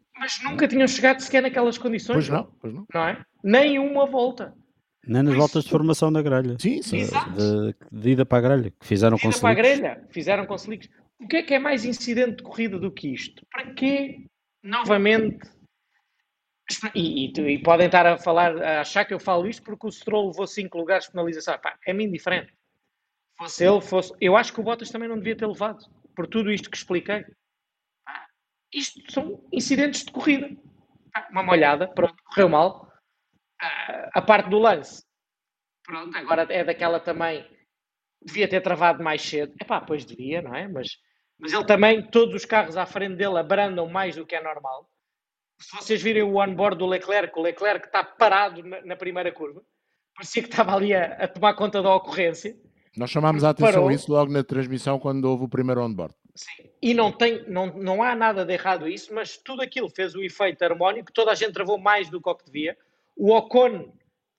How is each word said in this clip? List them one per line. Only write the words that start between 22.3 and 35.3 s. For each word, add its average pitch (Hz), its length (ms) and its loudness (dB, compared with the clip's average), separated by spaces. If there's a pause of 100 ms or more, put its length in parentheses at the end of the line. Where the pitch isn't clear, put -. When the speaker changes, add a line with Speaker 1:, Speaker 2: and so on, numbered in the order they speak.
Speaker 1:
Fosse 170 300 -2
ele, 196 140 6
fosse, 185 400 -4
eu 185 160 4
acho 233 160 2
que - 80 -8
o - 20 -8
Bottas 233 280 -6
também 226 180 -10
não 226 100 -8
devia 214 180 -6
ter 220 100 -6
levado, 208 380 -6 (300)
por 170 120 -6
tudo 214 260 -2
isto - 180 -6
que - 60 -12
expliquei. 190 480 -4 (800)
Pá, - 220 -16 (460)
isto - 400 -12
são 320 400 -8
incidentes 285 520 -2
de - 80 -18
corrida. 285 360 -2 (640)
Pá, - 180 -8
uma 190 120 -4
molhada, 165 460 4
pronto, - 260 0 (100)
correu 196 240 4
mal. 160 400 2 (720)
Ah, - 540 -6
a 180 80 2
parte 202 260 4
do 202 100 2
lance, 202 460 2 (800)